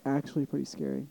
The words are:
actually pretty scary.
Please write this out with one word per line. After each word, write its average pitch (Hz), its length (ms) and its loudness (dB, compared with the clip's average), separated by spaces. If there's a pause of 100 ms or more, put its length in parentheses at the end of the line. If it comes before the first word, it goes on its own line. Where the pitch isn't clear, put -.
actually 143 400 2
pretty 143 180 -2
scary. - 460 -4